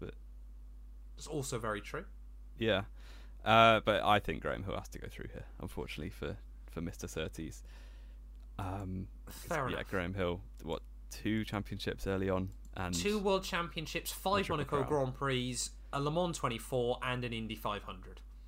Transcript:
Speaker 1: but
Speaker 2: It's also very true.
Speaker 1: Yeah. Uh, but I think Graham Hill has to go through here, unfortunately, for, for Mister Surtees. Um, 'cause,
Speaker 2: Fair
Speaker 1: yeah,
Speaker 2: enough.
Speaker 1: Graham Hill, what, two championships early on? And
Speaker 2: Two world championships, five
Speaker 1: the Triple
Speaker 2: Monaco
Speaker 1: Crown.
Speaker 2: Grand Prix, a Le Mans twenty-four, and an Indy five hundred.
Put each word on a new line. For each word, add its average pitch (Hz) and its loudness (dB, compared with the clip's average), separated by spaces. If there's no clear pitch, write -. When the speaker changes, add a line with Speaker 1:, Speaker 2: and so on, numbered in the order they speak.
Speaker 1:
but - -8
Speaker 2:
It's - -10
also 139 -2
very 107 0
true. 165 -6
Speaker 1:
Yeah. 104 6
Uh, 113 12
but 104 6
I 104 8
think - 0
Graham 65 0
Hill 92 -2
has - -6
to - -10
go - -8
through - -10
here, - -10
unfortunately, 80 -6
for, 78 -4
for 82 -6
Mister 82 -6
Surtees. - -6
Um, 92 -2
'cause, - -12
Speaker 2:
Fair 147 -2
Speaker 1:
yeah, - 0
Speaker 2:
enough. - -4
Speaker 1:
Graham 92 2
Hill, 87 2
what, 80 -2
two 110 2
championships 101 -2
early 95 2
on? 92 4
And 90 -2
Speaker 2:
Two 208 4
world 190 4
championships, 165 -2
five 196 2
Speaker 1:
the 185 4
Triple 165 0
Speaker 2:
Monaco 147 2
Speaker 1:
Crown. 127 2
Speaker 2:
Grand 135 4
Prix, 127 0
a 139 2
Le 147 2
Mans 170 2
twenty-four, 123 2
and 127 0
an 120 -2
Indy 110 -2
five 104 -2
hundred. 92 -10